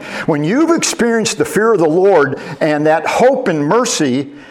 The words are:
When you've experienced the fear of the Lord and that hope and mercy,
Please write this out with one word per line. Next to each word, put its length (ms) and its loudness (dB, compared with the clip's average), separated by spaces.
When 180 0
you've 320 2
experienced 600 -2
the 80 0
fear 280 0
of 60 2
the 60 2
Lord 540 2
and 280 0
that 180 2
hope 420 2
and 200 -2
mercy, 640 0